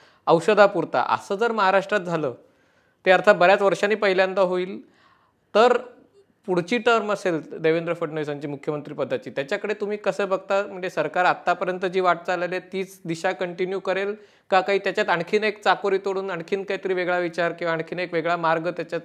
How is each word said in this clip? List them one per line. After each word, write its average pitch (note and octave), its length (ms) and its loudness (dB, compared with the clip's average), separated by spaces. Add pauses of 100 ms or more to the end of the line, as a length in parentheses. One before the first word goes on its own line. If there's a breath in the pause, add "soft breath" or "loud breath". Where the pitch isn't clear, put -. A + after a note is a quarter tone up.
(280 soft breath)
औषधापुरता, F3 760 4
असं - 340 -2
जर A3+ 160 0
महाराष्ट्रात G3 480 2
झालं, E3 340 -4 (720)
ते F#3 60 6
अर्थात F#3 240 6
बऱ्याच F#3 260 6
वर्षांनी G3+ 340 2
पहिल्यांदा F#3+ 460 2
होईल, F3+ 400 -2 (720)
तर A#3 220 6 (680)
पुढची F3+ 320 0
टर्म A3 360 2
असेल F3 280 -2 (200)
देवेंद्र E3 320 0
फडणवीसांची D3+ 540 -6
मुख्यमंत्री D3 460 -8
पदाची, C3 360 -6
त्याच्याकडे G3+ 440 -4
तुम्ही G#3 240 -6
कसं G3 320 -2
बघता? G3 400 -2
म्हणजे F#3 200 -8
सरकार E3+ 360 0
आत्तापर्यंत F3+ 600 -2
जी F#3 140 -2
वाटचाल F3 440 0
आहे F3+ 160 -4
तीच F#3 460 -10
दिशा E3 260 -4
कंटिन्यू F3+ 480 -6
करेल G3 360 -4 (340 soft breath)
का F#3 120 4
काही G3 180 0
त्याच्यात G3+ 300 -2
आणखीन G3+ 340 0
एक G#3 200 -4
चाकोरी F#3+ 340 2
तोडून G3 320 -4
आणखीन F#3 340 -6
काहीतरी F#3+ 300 -4
वेगळा F3+ 240 0
विचार F3 340 -2
किंवा E3+ 220 -4
आणखीन E3 260 -6
एक F3 140 -6
वेगळा E3+ 240 0
मार्ग E3 340 0
त्याच्यात E3 340 -6